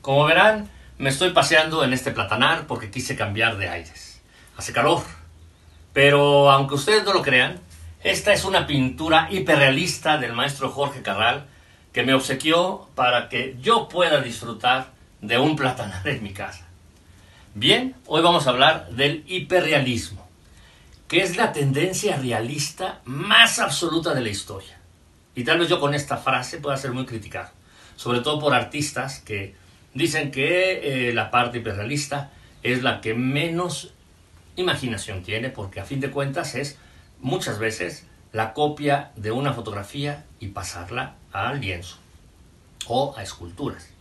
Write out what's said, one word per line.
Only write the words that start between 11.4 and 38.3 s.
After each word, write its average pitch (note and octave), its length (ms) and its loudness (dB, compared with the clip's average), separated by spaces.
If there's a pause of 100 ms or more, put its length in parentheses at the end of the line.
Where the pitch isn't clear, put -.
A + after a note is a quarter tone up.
que A#2+ 120 0
me C3 100 4
obsequió D#3 800 0
para B2 340 2
que B2+ 320 -6
yo A3 280 2
pueda D#3+ 320 2
disfrutar B2 720 -4 (280)
de A2 160 -2
un D3+ 200 2
platanar A#2 500 -4
en A#2+ 160 -4
mi G2 100 -10
casa. - 360 -12 (880)
Bien, G3+ 420 2 (100)
hoy D#3+ 160 2
vamos E3+ 240 4
a B2+ 40 4
hablar C#3 400 2
del B2+ 360 0
hiperrealismo, D#3+ 1000 0 (840)
que E3 120 2
es F3 160 -2
la - 160 0
tendencia D3+ 640 0
realista B2+ 880 -6
más G#3 540 2
absoluta E3 560 -2
de B2+ 60 0
la A2+ 80 -4
historia. G2+ 500 -12 (560)
Y B2 100 -6
tal D#3+ 140 2
vez E3+ 100 2
yo E3+ 120 2
con C#3+ 140 0
esta C#3 220 -4
frase B2+ 440 -4
pueda C#3 180 -4
ser B2+ 140 -6
muy B2+ 120 -6
criticado, A2 460 -12 (460)
sobre A#2+ 240 -2
todo D3 200 -2
por C#3+ 140 4
artistas C3 640 -2
que G2 340 -8 (380)
dicen D3+ 380 -2
que, C#3+ 800 0
eh, - 20 -2
la G#2+ 180 -2
parte A#2+ 280 0
hiperrealista A2+ 720 -6 (320)
es B2 200 0
la A2 200 -2
que A2 100 -4
menos E3 800 -2 (640)
imaginación B2 680 -4
tiene, A2+ 280 -6
porque G2+ 280 -12
a G2 60 -10
fin C3+ 160 -6
de C3+ 100 -4
cuentas C#3 440 -4
es C#3 240 -8 (420)
muchas C3+ 380 -4
veces G#2 480 -6 (260)